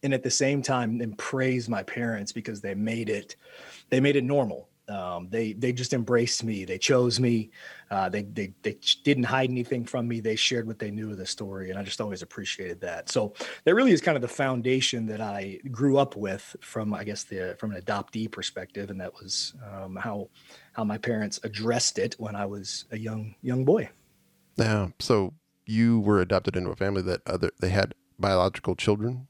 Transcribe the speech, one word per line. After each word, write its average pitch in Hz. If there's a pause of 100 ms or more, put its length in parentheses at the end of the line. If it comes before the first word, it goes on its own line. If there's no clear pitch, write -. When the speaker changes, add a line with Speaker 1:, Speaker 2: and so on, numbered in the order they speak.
Speaker 1:
And 139
at 131
the 127
same 139
time, 120
then 113
praise 127
my 107
parents 113
because 110
they 98
made 110
it, 104 (540)
they 127
made 143
it 131
normal. 127 (200)
Um, 90
they, 110
they 120
just 123
embraced 120
me. 107
They 92
chose 123
me. 117 (360)
Uh, 95
they, 104
they, 101 (100)
they 196
ch-, -
didn't 139
hide 131
anything 123
from 120
me. 117
They 110
shared 113
what 110
they 107
knew 107
of 98
the 95
story. 95
And 95
I 101
just -
always 101
appreciated 90
that. 85
So 104 (320)
that 170
really 254
is 160
kind 160
of 127
the 123
foundation 127
that 107
I 101 (100)
grew 131
up 139
with 101
from, 107
I 98
guess, 104
the, 92
from 110
an 92
adoptee 107
perspective. 101
And 95
that 90
was, - (180)
um, 95
how, 104 (440)
how 117
my 104
parents 110
addressed 110
it 180
when 104
I 101
was 98
a 113
young, 110
young 127
boy. 180 (680)
Speaker 2:
Yeah. 107 (100)
So 101 (320)
you 113
were 104
adopted 90
into 90
a -
family 98
that 90
other, 92
they 92
had 98 (240)
biological 92
children 113